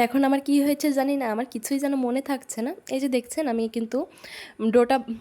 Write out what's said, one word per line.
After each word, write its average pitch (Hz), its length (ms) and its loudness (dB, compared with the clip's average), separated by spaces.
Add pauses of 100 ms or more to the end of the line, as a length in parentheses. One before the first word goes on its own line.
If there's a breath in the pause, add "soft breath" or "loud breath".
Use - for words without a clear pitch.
এখন 262 240 2
আমার 277 180 2
কি 277 60 2 (120)
হয়েছে 294 220 2 (120)
জানি 277 220 2
না, 254 40 -2 (100)
আমার 247 180 -2
কিছুই 269 300 -2
যেন 277 100 0 (140)
মনে 254 220 0
থাকছে 269 380 -6
না। 302 40 -4 (240)
এই 269 80 -2
যে 285 120 2
দেখছেন 240 280 -4 (100)
আমি 226 100 0 (120)
কিন্তু 226 220 -4 (760 loud breath)
ডোটা 247 240 6 (240)